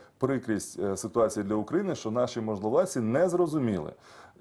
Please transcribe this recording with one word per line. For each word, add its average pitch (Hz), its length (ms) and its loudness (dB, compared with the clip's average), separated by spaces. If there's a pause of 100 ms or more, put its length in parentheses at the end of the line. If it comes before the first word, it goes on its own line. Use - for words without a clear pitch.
(180)
прикрість, 123 640 -2
е, 98 180 0
ситуації 110 460 0
для 101 120 -2
України, 156 400 0
що 110 160 -6
наші 123 300 -2
можновладці 110 580 0
не 127 300 2
зрозуміли, 143 600 0 (500)